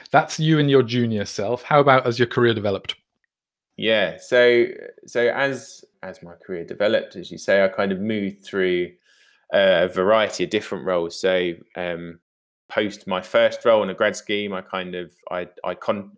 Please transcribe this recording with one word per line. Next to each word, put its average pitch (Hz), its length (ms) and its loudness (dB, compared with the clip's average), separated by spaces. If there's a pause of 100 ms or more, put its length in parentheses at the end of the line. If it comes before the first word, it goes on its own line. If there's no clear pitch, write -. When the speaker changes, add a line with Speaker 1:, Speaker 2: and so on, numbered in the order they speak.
(100)
Speaker 1:
that's 151 300 0
you 156 180 4
and 147 100 2
your 135 140 6
junior 113 440 0
self. 113 360 -6
How 151 160 4
about 135 300 6
as 117 100 -2
your 120 80 4
career 120 280 2
developed? 101 420 -4 (800)
Speaker 2:
Yeah, 101 420 0
so, 120 480 4 (400)
so 120 220 0
as, 131 560 -4 (180)
as 92 220 -16
my 85 80 -20 (120)
career 85 200 -10
developed, 101 500 -2
as 85 160 -16
you - 80 -14
say, 98 260 2
I 95 40 2
kind 98 240 -2
of 92 80 -6
moved 101 440 -4
through 90 460 -2 (600)
a 92 340 4
variety 98 560 2
of 82 80 -4
different 101 360 -4
roles. 87 340 -4
So, 90 320 0 (240)
um, 85 420 -10 (500)
post 107 380 -6
my 92 140 -4
first - 440 0
role 110 200 4
in 95 60 -4
a 92 40 -6
grad 104 220 0
scheme, 104 360 -4
I 92 80 -6
kind 90 360 -8
of, 87 160 -10 (180)
I, 90 160 -6 (160)
I 90 140 -6
con-, 101 420 -6